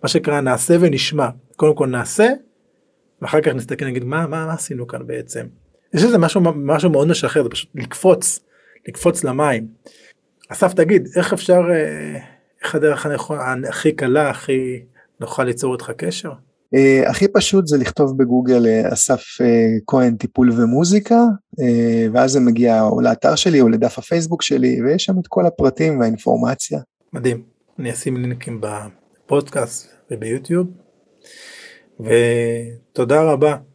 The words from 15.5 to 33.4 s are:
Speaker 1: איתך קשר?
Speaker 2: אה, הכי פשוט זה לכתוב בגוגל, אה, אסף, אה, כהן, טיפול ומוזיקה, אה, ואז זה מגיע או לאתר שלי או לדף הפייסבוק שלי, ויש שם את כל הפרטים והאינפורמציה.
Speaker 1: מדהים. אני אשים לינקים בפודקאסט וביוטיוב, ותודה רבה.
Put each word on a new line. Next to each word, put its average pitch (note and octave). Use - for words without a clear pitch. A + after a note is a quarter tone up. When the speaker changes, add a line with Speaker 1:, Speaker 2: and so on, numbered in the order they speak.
Speaker 1:
איתך B2+
קשר? E3+
Speaker 2:
אה, C3+
הכי -
פשוט G3
זה D3
לכתוב C3
בגוגל, B2+
אה, A2
אסף, A#2+
אה, B2+
כהן, B2
טיפול B2
ומוזיקה, E3+
אה, A#2
ואז B2+
זה C#3
מגיע A#2
או G#2
לאתר A#2
שלי D3+
או A#2+
לדף A2+
הפייסבוק E3
שלי, B2+
ויש D3
שם F#3+
את F3
כל F3+
הפרטים D3+
והאינפורמציה. A#2
Speaker 1:
מדהים. A#2+
אני A#2+
אשים C3
לינקים B2
בפודקאסט A2
וביוטיוב, C3
ותודה A#2
רבה. D3